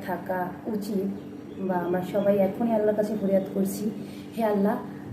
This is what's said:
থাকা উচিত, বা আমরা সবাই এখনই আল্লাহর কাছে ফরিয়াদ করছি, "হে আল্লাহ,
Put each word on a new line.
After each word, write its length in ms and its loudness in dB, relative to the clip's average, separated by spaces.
থাকা 420 -2
উচিত, 440 0
বা 160 0
আমরা 280 2
সবাই 260 4
এখনই 340 2
আল্লাহর 240 4
কাছে 240 0
ফরিয়াদ 220 4
করছি, 360 0
"হে 80 0
আল্লাহ, 340 2